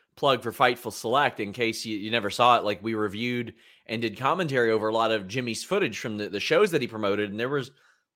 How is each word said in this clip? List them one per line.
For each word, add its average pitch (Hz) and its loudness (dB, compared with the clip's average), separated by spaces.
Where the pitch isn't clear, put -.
plug 135 2
for 113 -6
Fightful 123 2
Select, 123 0
in 101 -6
case 113 -2
you, 107 -6
you 107 -8
never 107 0
saw 120 6
it, 95 2
like, 104 -2
we 113 -2
reviewed 110 -4
and 113 -4
did 107 -2
commentary 135 0
over 110 2
a 110 -2
lot 113 2
of 104 0
Jimmy's 117 -4
footage 180 -2
from 110 -6
the, 104 -6
the 196 -2
shows 190 4
that 156 0
he 120 -4
promoted, 104 -2
and 104 -8
there 120 -2
was, 139 -4